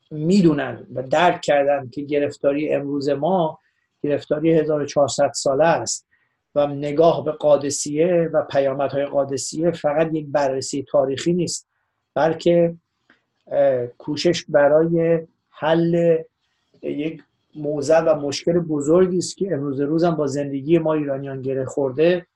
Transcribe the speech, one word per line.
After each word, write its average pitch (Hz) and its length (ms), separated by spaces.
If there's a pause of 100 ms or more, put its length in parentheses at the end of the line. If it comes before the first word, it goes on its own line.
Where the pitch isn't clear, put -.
(100)
می‌دونن 151 840
و 127 80
درک 165 380
کردن 143 480
که 147 140
گرفتاری 143 720
امروز 143 340
ما 156 500 (440)
گرفتاری 147 500
هزار 151 300
و 135 40
چهارصد 143 480
ساله 139 300
است - 420 (480)
و 143 120
نگاه 143 580
به 151 80
قادسیه 151 1000
و 151 100
پیامدهای 139 640
قادسیه 139 640
فقط 160 440
یک 156 140
بررسی 135 540
تاریخی 135 500
نیست، 175 360 (460)
بلکه، 170 600 (800)
اه، 135 340
کوشش 165 640
برای 165 800 (240)
حل 170 680 (680)
یک 147 400 (320)
موضع 151 460
و 160 200
مشکل 143 380
بزرگی 160 600
است 165 180
که 190 160
امروز 143 280
روزم 160 300
با 151 160
زندگی 139 520
ما 156 160
ایرانیان 139 480
گره 131 220
خورده. 147 720